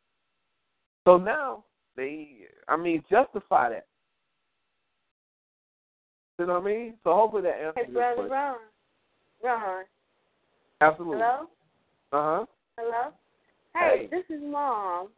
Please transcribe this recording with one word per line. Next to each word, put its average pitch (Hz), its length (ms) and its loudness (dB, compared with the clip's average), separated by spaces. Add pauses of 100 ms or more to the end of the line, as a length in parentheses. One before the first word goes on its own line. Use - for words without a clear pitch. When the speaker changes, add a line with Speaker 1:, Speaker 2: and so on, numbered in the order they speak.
(1080)
Speaker 1:
So 180 100 12
now, 226 480 -2 (320)
they, 147 420 -10 (300)
I 151 80 0
mean, 165 340 -2
justify 196 600 2
that. - 160 -10 (2500)
You 175 80 -2
know 180 80 0
what 180 80 -2
I 196 40 -6
mean? 226 280 -4 (100)
So 170 100 4
hopefully 214 280 2
that 165 120 0
answers 156 200 -8 (120)
Speaker 2:
Hey, 247 60 -14
Speaker 1:
your 240 220 0
Speaker 2:
Brother - 140 -6
Speaker 1:
question. 269 280 -4 (880)
Speaker 2:
Ron. 240 160 0
Ron. 190 240 -6 (960)
Speaker 1:
Absolutely. 156 380 2
Speaker 2:
Hello? 254 280 0 (680)
Speaker 1:
Uh-huh. 156 340 0 (320)
Speaker 2:
Hello? 233 340 -4 (640)
Hey, 339 340 2
Speaker 1:
Hey. - 20 -
Speaker 2:
this 339 260 -6
is 294 60 -12
Mom. 247 760 -4